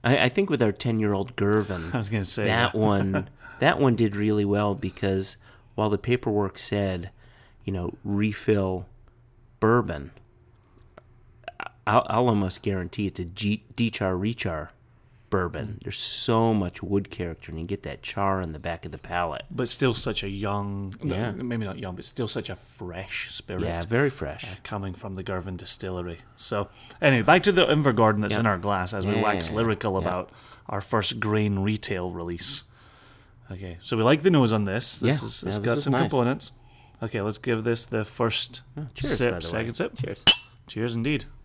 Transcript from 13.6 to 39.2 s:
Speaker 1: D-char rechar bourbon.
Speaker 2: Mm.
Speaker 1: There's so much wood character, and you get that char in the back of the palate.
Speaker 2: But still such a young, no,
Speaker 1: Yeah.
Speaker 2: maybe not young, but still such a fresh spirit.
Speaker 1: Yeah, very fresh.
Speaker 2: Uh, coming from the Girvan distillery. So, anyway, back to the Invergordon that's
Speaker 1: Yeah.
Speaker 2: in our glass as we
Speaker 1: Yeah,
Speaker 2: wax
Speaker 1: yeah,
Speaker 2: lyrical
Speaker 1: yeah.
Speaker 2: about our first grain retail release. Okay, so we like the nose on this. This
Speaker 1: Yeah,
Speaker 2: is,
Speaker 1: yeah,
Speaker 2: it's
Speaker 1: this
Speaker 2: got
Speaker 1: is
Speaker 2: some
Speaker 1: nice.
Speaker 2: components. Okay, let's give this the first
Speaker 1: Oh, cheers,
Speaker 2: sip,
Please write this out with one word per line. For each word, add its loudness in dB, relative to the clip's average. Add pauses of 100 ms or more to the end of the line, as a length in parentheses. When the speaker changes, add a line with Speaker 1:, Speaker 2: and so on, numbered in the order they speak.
Speaker 1:
D-char 0
rechar -4 (600)
bourbon. -2
Speaker 2:
Mm. -18
Speaker 1:
There's -8
so 2
much -2
wood 0
character, -10
and -8
you -6
get -6
that -10
char 0
in -6
the -10
back -6
of -10
the -12
palate. -4
Speaker 2:
But -2
still 2
such -2
a -6
young, -4
no, -2
Speaker 1:
Yeah. -2
Speaker 2:
maybe -4
not -6
young, -8
but -10
still -4
such -6
a -8
fresh -10
spirit. -6
Speaker 1:
Yeah, -2
very 2
fresh. -8
Speaker 2:
Uh, -12
coming -6
from -10
the -8
Girvan -6
distillery. -8 (180)
So, -4 (320)
anyway, 6
back 8
to 6
the 6
Invergordon 6
that's 0
Speaker 1:
Yeah. 0
Speaker 2:
in 4
our 2
glass -2
as -2
we 2
Speaker 1:
Yeah, 2
Speaker 2:
wax 2
Speaker 1:
yeah, -4
Speaker 2:
lyrical 0
Speaker 1:
yeah. 2
Speaker 2:
about -4 (380)
our -4
first 0
grain 2
retail -2
release. -6 (880)
Okay, -12
so -4
we 2
like 6
the 6
nose 6
on 2
this. -2
This 2
Speaker 1:
Yeah, -8
Speaker 2:
is, -6
Speaker 1:
yeah, -6
Speaker 2:
it's -2
Speaker 1:
this 0
Speaker 2:
got 2
Speaker 1:
is -2
Speaker 2:
some 0
Speaker 1:
nice. 2
Speaker 2:
components. 0 (500)
Okay, -4
let's -2
give -2
this 0
the -2
first -2 (180)
Speaker 1:
Oh, -8
cheers, 0
Speaker 2:
sip, 2